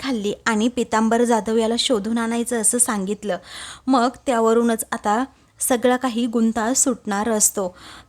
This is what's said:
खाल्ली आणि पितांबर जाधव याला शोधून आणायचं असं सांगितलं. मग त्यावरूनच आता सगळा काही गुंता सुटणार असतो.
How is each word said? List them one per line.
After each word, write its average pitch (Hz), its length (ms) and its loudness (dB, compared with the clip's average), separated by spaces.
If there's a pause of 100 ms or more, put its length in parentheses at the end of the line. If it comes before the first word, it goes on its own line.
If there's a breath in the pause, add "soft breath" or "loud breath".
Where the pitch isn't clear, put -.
खाल्ली 214 320 -2 (140)
आणि 220 220 2
पितांबर 226 560 2
जाधव 226 320 0
याला 226 220 2
शोधून 226 400 0
आणायचं 233 420 -2
असं 214 180 0
सांगितलं. 202 580 -2 (500 loud breath)
मग 254 220 4 (180)
त्यावरूनच 226 680 2
आता 226 320 -2 (360 soft breath)
सगळा 247 360 2
काही 247 300 -2
गुंता 226 480 0
सुटणार 214 560 -2
असतो. 202 460 -2 (320 loud breath)